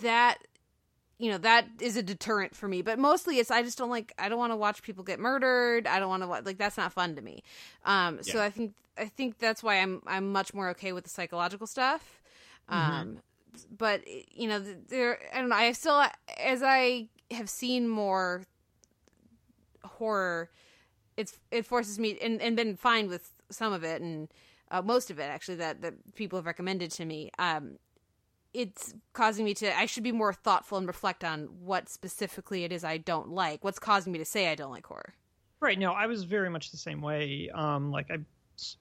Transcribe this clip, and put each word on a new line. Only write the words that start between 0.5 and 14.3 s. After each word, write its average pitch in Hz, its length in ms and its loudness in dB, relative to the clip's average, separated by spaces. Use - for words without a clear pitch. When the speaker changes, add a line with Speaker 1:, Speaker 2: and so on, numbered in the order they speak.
Speaker 1:
you 226 120 0
know, 196 80 0
that 226 280 8
is 226 160 0
a 240 60 2
deterrent 196 520 -2
for 208 140 -8
me. 185 140 -2
But 226 160 0
mostly 294 400 6
it's, 233 120 4
I 240 120 4
just 240 160 -6
don't 247 120 -2
like, 240 280 -4
I - 100 -2
don't 233 100 -2
wanna 233 180 0
watch 208 260 0
people 190 200 -12
get 185 160 -4
murdered. 240 680 4
I 175 120 4
don't 190 120 0
wanna 185 180 -2
wa-, 147 160 -2
like, 190 140 -6
that's 202 180 0
not 185 160 -2
fun 175 240 -2
to 135 60 -12
me. 82 200 -14
Um, 180 380 4
so 220 160 -2
Speaker 2:
Yeah. 208 60 4
Speaker 1:
I 208 60 0
think, 214 240 -6
I 214 80 -4
think 240 320 -6
that's 220 240 0
why 208 140 4
I'm, 190 300 2
I'm 196 240 -2
much 196 220 0
more 196 180 -4
okay 185 220 -6
with 180 120 -8
the 180 60 -16
psychological 180 560 -4
stuff. 269 540 -2
Speaker 2:
Mm-hmm. 165 220 2
Speaker 1:
Um, 131 300 -8
but, 208 360 0
you 131 420 -8